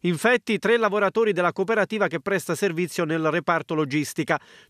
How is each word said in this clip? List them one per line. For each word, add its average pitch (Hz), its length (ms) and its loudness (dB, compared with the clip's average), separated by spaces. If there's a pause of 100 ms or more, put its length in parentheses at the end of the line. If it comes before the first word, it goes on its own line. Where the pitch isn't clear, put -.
Infetti 202 580 0
tre 233 180 2
lavoratori 208 560 2
della 175 180 2
cooperativa 202 540 0
che 165 140 -4
presta 190 340 -2
servizio 175 520 -2
nel 156 260 0
reparto 165 420 -2
logistica. 151 680 -2 (300)